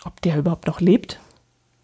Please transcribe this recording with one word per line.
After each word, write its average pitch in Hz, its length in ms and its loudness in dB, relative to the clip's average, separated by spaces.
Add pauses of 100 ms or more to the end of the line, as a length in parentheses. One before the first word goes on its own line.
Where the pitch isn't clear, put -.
Ob - 160 -18
der 160 160 0
überhaupt 165 300 -2
noch 156 120 -6
lebt? 180 400 2 (640)